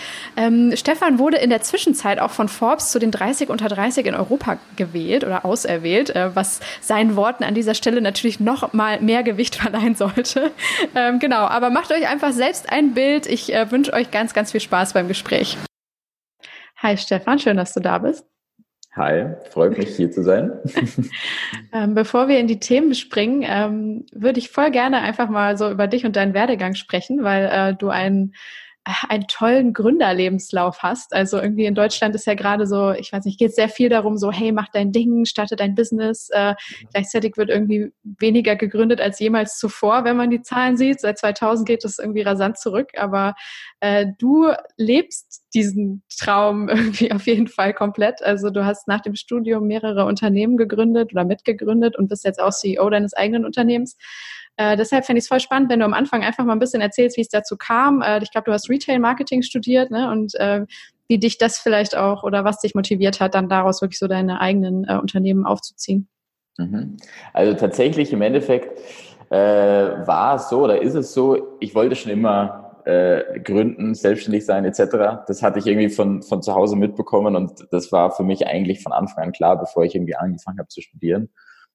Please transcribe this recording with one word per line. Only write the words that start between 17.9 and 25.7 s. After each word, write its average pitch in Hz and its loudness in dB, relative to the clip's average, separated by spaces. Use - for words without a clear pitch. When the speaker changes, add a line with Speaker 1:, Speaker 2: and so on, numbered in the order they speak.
Speaker 1:
bist. 269 -4
Speaker 2:
Hi, 78 0
freut - 2
mich, - -4
hier 85 0
zu 95 -4
sein. 101 2
Speaker 1:
<laughs> - -4
Ähm, 214 0
bevor 220 2
wir 269 4
in 233 2
die 220 0
Themen 262 2
springen, 240 -2
ähm, 214 -2
würde 240 0
ich - -8
voll 285 2
gerne 254 2
einfach 226 -2
mal 208 2
so 208 0